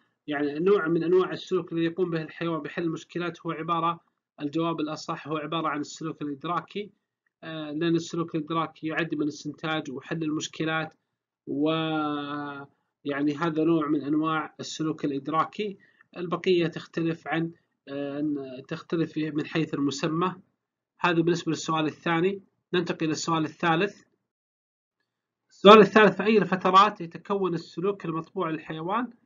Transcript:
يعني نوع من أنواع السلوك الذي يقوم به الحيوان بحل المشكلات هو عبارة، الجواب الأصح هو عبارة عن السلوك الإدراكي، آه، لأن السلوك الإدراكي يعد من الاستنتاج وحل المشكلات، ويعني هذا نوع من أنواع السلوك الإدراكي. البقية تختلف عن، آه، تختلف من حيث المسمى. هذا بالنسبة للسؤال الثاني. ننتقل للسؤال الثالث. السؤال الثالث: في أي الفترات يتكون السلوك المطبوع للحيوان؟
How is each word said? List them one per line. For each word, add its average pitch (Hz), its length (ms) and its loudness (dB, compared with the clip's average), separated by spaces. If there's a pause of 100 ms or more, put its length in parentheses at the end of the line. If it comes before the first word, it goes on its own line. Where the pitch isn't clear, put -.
(260)
يعني 147 320 -2
نوع 190 300 4
من 165 160 2
أنواع 185 280 4
السلوك 170 400 -4
الذي 165 120 0
يقوم 170 260 0
به 165 120 -2
الحيوان 160 380 -4
بحل 147 220 -6
المشكلات 170 640 -6
هو 165 60 -4
عبارة، 165 480 -2 (400)
الجواب 160 400 -2
الأصح 151 480 -8
هو 156 80 -4
عبارة 165 320 -4
عن 147 120 -4
السلوك 151 420 -10
الإدراكي، 165 680 -8 (540)
آه، 156 260 -10
لأن 165 240 2
السلوك 165 400 -2
الإدراكي 160 520 -4
يعد 160 280 -2
من 151 80 -2
الاستنتاج 147 680 -6
وحل 160 320 -6
المشكلات، 156 720 -4 (520)
ويعني 147 1900 -4
هذا 156 300 0
نوع 160 240 2
من 151 140 0
أنواع 156 580 -2
السلوك 156 440 -6
الإدراكي. 156 720 -2 (380)
البقية 175 500 2
تختلف 165 640 -6
عن، 165 240 -2 (360)
آه، 139 800 -6
تختلف 160 500 -4
من 151 280 -2
حيث 160 280 -2
المسمى. 156 600 0 (640)
هذا 175 200 2
بالنسبة 170 320 2
للسؤال 156 340 -2
الثاني. 175 560 0 (320)
ننتقل 170 320 0
للسؤال 156 380 0
الثالث. 165 580 0 (1500)
السؤال 214 300 12
الثالث: 196 360 8
في 196 60 -2
أي 220 160 4
الفترات 190 600 4
يتكون 175 540 -4
السلوك 175 500 -6
المطبوع 165 460 -4
للحيوان؟ 165 600 -6 (160)